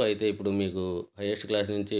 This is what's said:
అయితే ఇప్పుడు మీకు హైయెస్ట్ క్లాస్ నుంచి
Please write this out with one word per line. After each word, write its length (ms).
అయితే 280
ఇప్పుడు 240
మీకు 300
హైయెస్ట్ 320
క్లాస్ 240
నుంచి 300